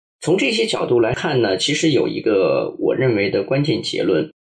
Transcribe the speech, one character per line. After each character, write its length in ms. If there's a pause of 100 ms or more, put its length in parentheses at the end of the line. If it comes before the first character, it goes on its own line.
(220)
从 160
这 140
些 120
角 220
度 140
来 120
看 300
呢， 160
其 160
实 160
有 160
一 140
个 580
我 160
认 220
为 120
的 140
关 200
键 200
结 200
论： 300 (160)